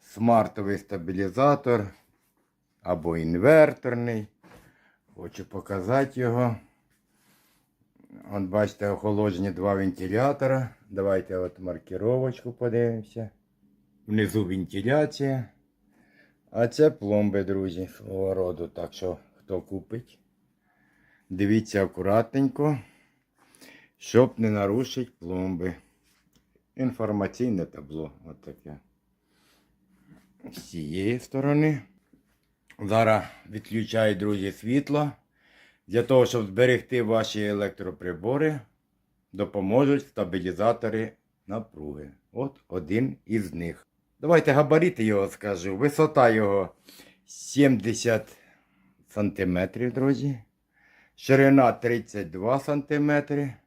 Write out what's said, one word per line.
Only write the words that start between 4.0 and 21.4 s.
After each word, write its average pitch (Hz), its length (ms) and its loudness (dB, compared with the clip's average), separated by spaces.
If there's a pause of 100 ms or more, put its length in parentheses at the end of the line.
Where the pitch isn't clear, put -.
Хочу 85 300 -14
показати 110 760 -4
його. 120 360 0 (1800)
От 101 100 -4
бачите, 101 460 -2
охолоджені 101 600 -2
два 92 240 -2
вентилятора. 117 1000 -2 (160)
Давайте 95 460 -2
от 90 220 -6
маркіровочку 107 920 -4
подивимося. 113 800 -4 (760)
Внизу 107 380 0
вентиляція. 123 1040 -2 (1040)
А 117 180 0
це 151 220 4
пломби, 104 540 0
друзі, 95 520 -4
свого 95 380 -4
роду. 90 340 -4
Так 85 240 -10
що, 90 260 -6 (160)
хто 90 280 -8
купить, 98 560 -12 (1120)
дивіться 101 540 2